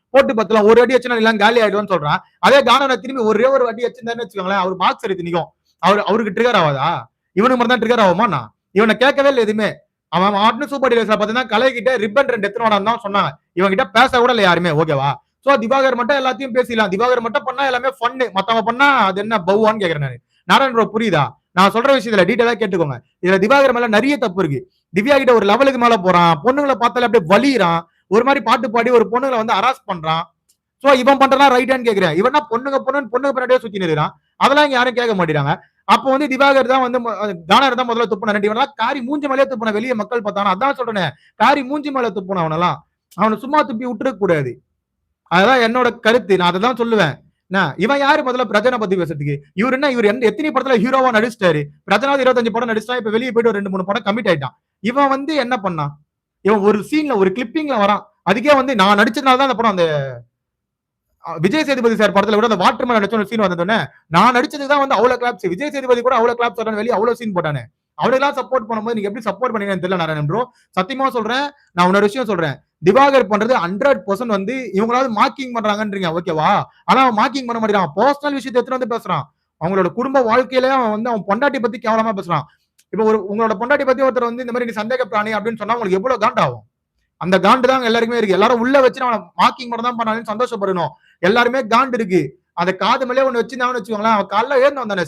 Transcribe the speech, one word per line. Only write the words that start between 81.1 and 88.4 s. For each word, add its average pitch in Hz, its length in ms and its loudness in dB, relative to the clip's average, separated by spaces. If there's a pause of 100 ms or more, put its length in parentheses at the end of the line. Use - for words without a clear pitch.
அவன் 208 160 -6
பொண்டாட்டி 247 380 0
பத்தி 226 140 -4
கேவலமா 220 400 0
பேசுறான். 160 260 -2 (480)
இப்ப 214 160 0
ஒரு, 220 80 4 (140)
உங்களோட 220 280 0
பொண்டாட்டி 277 280 0
பத்தி 262 180 2
ஒருத்தர் 240 240 0
வந்து 240 160 -8
இந்த 240 100 -8
மாதிரி 247 140 -4
"நீ 220 80 -8
சந்தேக 247 340 -4
பிராணி" 220 240 -2
அப்படின்னு 214 260 -6
சொன்னா 214 160 -2
உங்களுக்கு 190 220 -2
எவ்வளவு 233 260 -2
காண்டாகும்? 160 380 -2 (580)
அந்த 180 180 0
காண்டு 240 300 4
தான் 254 180 0
எல்லாருக்குமே 226 320 0
இருக்கு. 190 180 0
எல்லாரும் 226 260 2